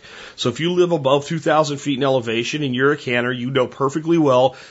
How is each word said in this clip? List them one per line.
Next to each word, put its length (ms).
So 140
if 100
you 120
live 200
above 360
two 100
thousand 400
feet 220
in 40
elevation 600
and 100
you're 200
a 40
canner, 340
you 200
know 160
perfectly 500
well 380